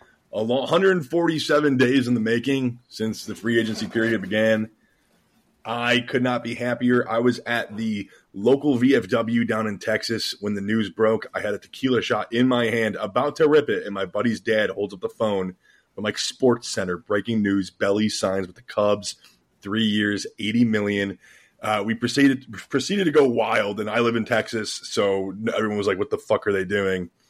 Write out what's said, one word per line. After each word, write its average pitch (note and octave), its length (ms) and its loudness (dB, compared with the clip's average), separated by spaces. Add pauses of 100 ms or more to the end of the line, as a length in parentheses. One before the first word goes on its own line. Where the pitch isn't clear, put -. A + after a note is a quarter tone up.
(380)
a G#2+ 60 -2
lo-, A#2+ 240 -2
hundred F3+ 400 2
forty-seven D3+ 680 2
days B2 320 4
in B2 60 2
the A2+ 60 0
making A#2+ 680 -2
since A2 360 -6
the G#2 120 -10
free A#2 240 0
agency A2 260 -4
period A2+ 340 0
began. A2 480 2 (960)
I A#2+ 360 0
could B2 240 0
not B2 180 0
be A#2 140 -8
happier. B2 520 2
I A2+ 120 0
was B2 260 2
at A2+ 300 -4
the G#2+ 340 -4 (220)
local C3+ 440 2
V B2+ 200 4
F G#2+ 100 0
W A#2 380 0
down A2 240 -2
in G2+ 100 -8
Texas G#2+ 600 -4
when G#2 140 -4
the G2 60 -6
news G#2 300 -2
broke. A2 440 0
I F#2 60 -4
had G#2 140 -4
a G2 40 -8
tequila B2+ 440 -2
shot G#2 300 -2
in B2 160 4
my B2 160 2
hand, A2 320 0
about A#2+ 400 -2
to D#3+ 120 4
rip D3 200 6
it, G2 160 -2
and G2+ 100 -8
my G2 120 -4
buddy's G#2 340 -2
dad G#2+ 300 2
holds G2+ 220 -4
up F#2+ 100 -14
the A2 60 -4
phone G2 460 -2 (400)
from, G2+ 80 -10
like, G#2+ 160 -4
Sports - 480 0
Center. F#2 300 -4
"Breaking G#2 440 -2
news, G2 300 0
Belly G#2 380 0
signs F#2+ 400 -2
with F2+ 80 -20
the - 60 -20
Cubs, G#2 520 -2 (480)
three A2 240 0
years, G#2 400 0 (140)
eighty A2 240 2
million." G#2 520 0 (460)
Uh, G#2+ 240 0
we A2+ 80 -2
proceeded, B2+ 580 2 (180)
proceeded F#3 340 -2
to D#3 80 2
go C#3+ 160 6
wild, A2 500 0
and G#2+ 100 -4
I A2 120 0
live A#2 160 2
in G#2+ 80 0
Texas, A2 480 -2 (100)
so G2 500 0 (220)
everyone G#2 240 -2
was G2+ 80 -2
like, F#2+ 140 0
"What G2+ 100 -4
the G#2 80 -2
fuck - 300 0
are G2+ 40 2
they F#2+ 120 0
doing?" F#2+ 460 -2 (200)